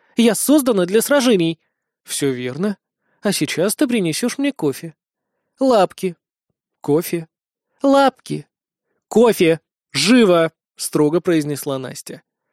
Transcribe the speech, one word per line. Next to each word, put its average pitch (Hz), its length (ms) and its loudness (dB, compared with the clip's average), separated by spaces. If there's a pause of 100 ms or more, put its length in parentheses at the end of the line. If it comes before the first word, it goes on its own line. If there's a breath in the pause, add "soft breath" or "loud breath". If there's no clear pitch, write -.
(160)
Я 226 200 2
создана 254 500 2
для 202 160 0
сражений!" 220 580 0 (440)
"Всё - 280 -4
верно. 131 460 -6 (440)
А 202 120 -2
сейчас 165 420 -2
ты 302 100 0
принесёшь 226 520 -2
мне 277 160 -4
кофе". 156 420 -6 (640)
"Лапки". 196 560 0 (640)
"Кофе". 160 480 -2 (560)
"Лапки". 269 640 0 (640)
"Кофе! 180 500 2 (320)
Живо!" 175 640 2 (280)
строго 151 400 0
произнесла 147 560 -4
Настя. 131 440 -14 (320)